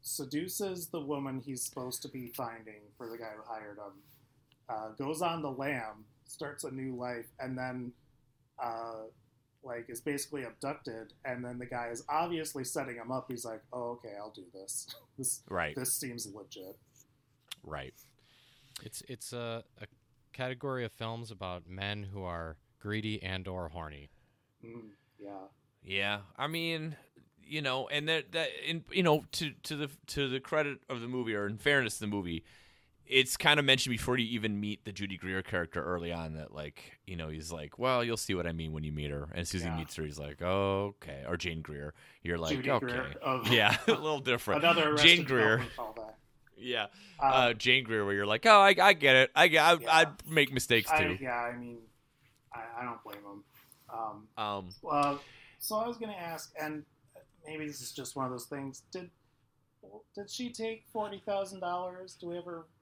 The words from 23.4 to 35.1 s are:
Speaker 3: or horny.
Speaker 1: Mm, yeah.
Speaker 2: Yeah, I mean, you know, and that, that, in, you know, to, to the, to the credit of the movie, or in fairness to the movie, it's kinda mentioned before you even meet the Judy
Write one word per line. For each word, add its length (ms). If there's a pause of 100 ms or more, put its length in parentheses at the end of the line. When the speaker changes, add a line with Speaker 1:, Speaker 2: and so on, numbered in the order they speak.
Speaker 3:
or 220
horny. 400 (560)
Speaker 1:
Mm, 280 (300)
yeah. 260 (360)
Speaker 2:
Yeah, 360 (180)
I 80
mean, 500 (480)
you 160
know, 280
and 200
that, 240
that, 160 (180)
in, 240
you 120
know, 300
to, 180 (140)
to 120
the, 140 (180)
to 200
the 120
credit 380 (100)
of 140
the 60
movie, 260
or 120
in 120
fairness 380
to 40
the 60
movie, 360 (600)
it's 320
kinda 260
mentioned 300
before 240
you 100
even 320
meet 280
the 60
Judy 260